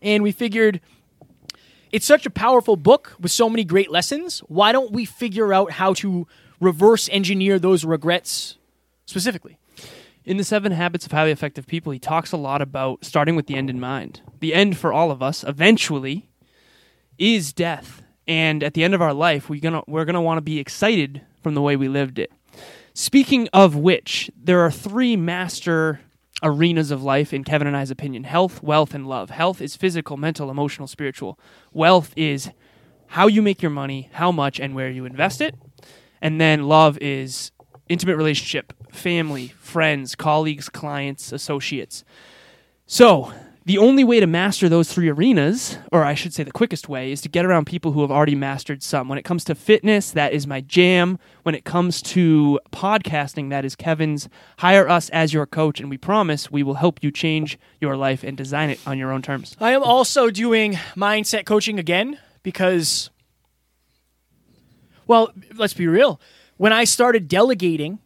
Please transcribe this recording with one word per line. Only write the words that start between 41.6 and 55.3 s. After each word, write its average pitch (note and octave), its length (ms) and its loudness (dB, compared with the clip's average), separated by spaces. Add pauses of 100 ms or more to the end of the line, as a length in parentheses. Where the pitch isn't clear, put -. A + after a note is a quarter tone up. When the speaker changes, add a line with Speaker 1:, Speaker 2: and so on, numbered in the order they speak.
Speaker 2:
So, G3+ 460 6 (340)
the F#3+ 120 2
only C4 260 8
way A#3 160 6
to F#3 80 4
master F3+ 400 2
those E3 240 4
three E3+ 160 2
arenas, F3 680 2 (140)
or D#3+ 140 4
I C#3+ 100 0
should D#3+ 180 -8
say D#3+ 120 -6
the - 80 -16
quickest - 360 -4
way, C3+ 220 -6
is C#3 120 -8
to D#3 60 -10
get E3+ 160 0
around F3 220 4
people E3 240 -4
who D3 120 0
have C#3 100 0
already D3 240 2
mastered C#3 440 -6
some. C3 280 -4
When C#3 100 -6
it - 60 -12
comes F3 200 -4
to D#3+ 120 -4
fitness, G#3+ 560 2
that D3 200 0
is C#3+ 140 -4
my C#3 140 -8
jam. F3+ 580 2 (240)
When D#3 140 -2
it - 80 -12
comes F3 380 -2
to D3+ 580 4 (100)
podcasting, D#3 800 -4
that C#3 140 -4
is C3+ 100 -8
Kevin's. D#3 540 -2 (300)
Hire F#3 300 6
us E3+ 220 2
as D#3+ 240 0